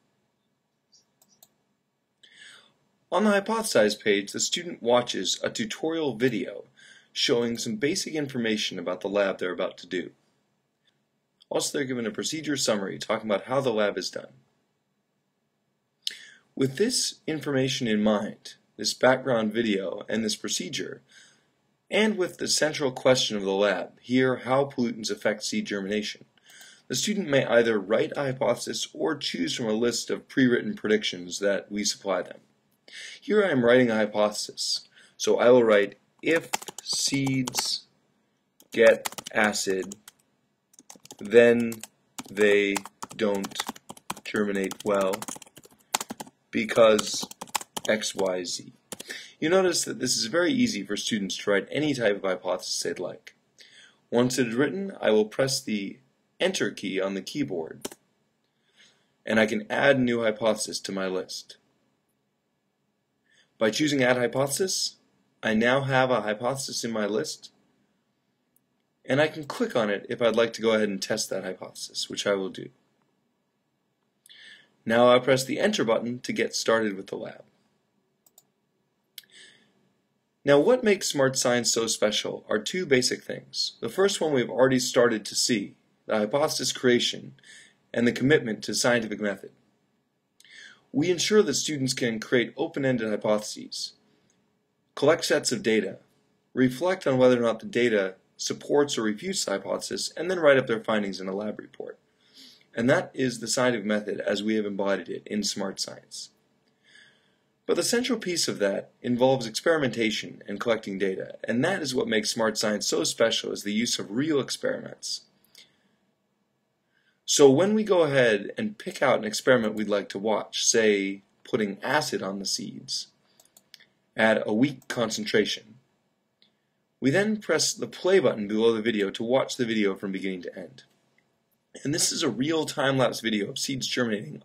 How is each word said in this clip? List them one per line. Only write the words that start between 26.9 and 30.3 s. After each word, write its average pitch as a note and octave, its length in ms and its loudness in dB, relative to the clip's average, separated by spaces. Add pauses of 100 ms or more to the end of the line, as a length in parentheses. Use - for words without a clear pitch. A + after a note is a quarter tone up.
student F#3+ 320 -2
may C#3 160 4
either A#2 340 4
write A2 380 0
a C#3+ 60 -2
hypothesis A#2 720 -2
or D#3 220 -2
choose C3 400 -4
from B2+ 120 -4
a A2 60 0
list A#2 380 -2
of G2 160 -6
pre-written A#2+ 480 2